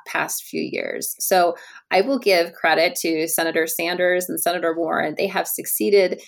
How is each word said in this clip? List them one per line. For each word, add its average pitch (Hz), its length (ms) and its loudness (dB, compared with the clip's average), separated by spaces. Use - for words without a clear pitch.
past - 360 -4
few - 180 -6
years. - 580 -6
So 175 360 2
I 185 100 4
will 262 180 2
give 175 340 2
credit 165 480 2
to 160 260 0
Senator 165 400 0
Sanders 180 640 0
and 165 100 -6
Senator 170 380 0
Warren. 160 400 -2
They 196 100 0
have 190 200 -2
succeeded 202 800 0